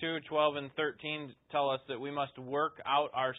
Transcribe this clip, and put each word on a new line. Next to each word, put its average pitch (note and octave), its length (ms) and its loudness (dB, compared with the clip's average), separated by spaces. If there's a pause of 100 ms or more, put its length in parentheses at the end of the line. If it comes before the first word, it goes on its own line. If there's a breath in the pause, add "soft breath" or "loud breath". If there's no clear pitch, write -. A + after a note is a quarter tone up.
two E3 180 -2 (100)
twelve D3+ 280 4
and C#3 200 -6
thirteen D3+ 560 -4 (200)
tell C#3+ 180 4
us C3 180 0
that C3 100 -4
we C#3 120 -6
must C#3+ 280 -4
work C#3+ 460 -2
out C#3+ 300 2
our C3 240 0